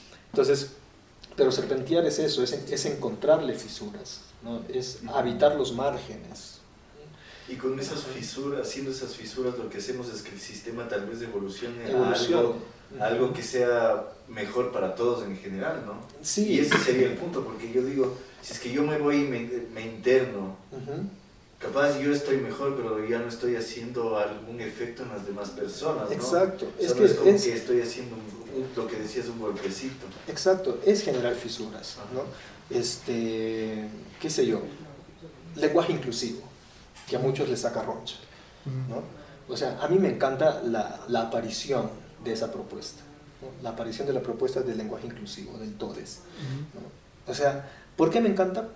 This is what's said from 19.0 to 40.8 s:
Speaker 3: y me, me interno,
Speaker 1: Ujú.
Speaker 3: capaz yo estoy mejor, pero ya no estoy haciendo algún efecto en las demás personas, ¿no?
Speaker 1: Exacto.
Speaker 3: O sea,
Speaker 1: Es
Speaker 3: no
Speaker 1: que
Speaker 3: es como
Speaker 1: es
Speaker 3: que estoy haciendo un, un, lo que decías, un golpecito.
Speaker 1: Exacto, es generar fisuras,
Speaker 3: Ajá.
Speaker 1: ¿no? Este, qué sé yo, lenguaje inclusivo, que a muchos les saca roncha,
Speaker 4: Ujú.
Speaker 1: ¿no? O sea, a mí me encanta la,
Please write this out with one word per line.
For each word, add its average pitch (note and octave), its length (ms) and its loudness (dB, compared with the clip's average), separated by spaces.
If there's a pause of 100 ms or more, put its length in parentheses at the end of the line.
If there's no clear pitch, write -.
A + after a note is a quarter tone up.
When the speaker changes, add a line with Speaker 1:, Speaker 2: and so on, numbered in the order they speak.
Speaker 3:
y C#3 100 4
me, A#2+ 120 -2 (340)
me A2 80 -8
interno, A2 760 2 (160)
Speaker 1:
Ujú. C#3 320 -6 (560)
Speaker 3:
capaz C#3 400 2
yo C#3+ 140 4
estoy C#3 240 2
mejor, C3+ 400 -2
pero A2 280 -2
ya A#2 140 2
no A#2+ 80 -2
estoy A#2+ 300 0
haciendo A#2 600 -2
algún G#2+ 440 -2
efecto A#2 420 -6
en A#2 60 -8
las G2+ 180 -8
demás G2+ 220 -6
personas, - 600 -2
¿no? - 60 -2
Speaker 1:
Exacto. F#3 520 2 (100)
Speaker 3:
O - 40 -2
sea, E3+ 60 4
Speaker 1:
Es - 80 6
Speaker 3:
no - 60 4
Speaker 1:
que G3+ 40 12
Speaker 3:
es F3+ 100 10
como - 140 8
Speaker 1:
es G3+ 140 10
Speaker 3:
que A#2+ 120 4
estoy A#2+ 260 4
haciendo A#2 340 -4
un, G#2+ 480 -8
un, B2+ 100 -6
lo A2+ 140 -2
que A2 80 -6
decías, G#2+ 320 -4
un A2+ 120 -6
golpecito. G#2 640 -4 (240)
Speaker 1:
Exacto, F#3+ 560 2
es G3+ 180 6
generar B2 320 0
fisuras, G#2+ 640 -8
Speaker 3:
Ajá. G#2 160 -14
Speaker 1:
¿no? B2+ 80 -2 (560)
Este, A2+ 1080 -2 (360)
qué D#3+ 80 -2
sé C#3 160 2
yo, A2+ 160 2 (920)
lenguaje D#3 380 4
inclusivo, B2 480 -4 (640)
que - 80 -2
a B2+ 40 0
muchos C3+ 300 2
les A#2+ 120 -2
saca A#2 200 0
roncha, - 340 -6 (500)
Speaker 4:
Ujú. C3 300 -4
Speaker 1:
¿no? C#3 80 -6 (500)
O - 40 -4
sea, B2 240 -2
a D3 60 2
mí F3+ 120 8
me F#3+ 100 6
encanta C3+ 540 4
la, A2 440 -2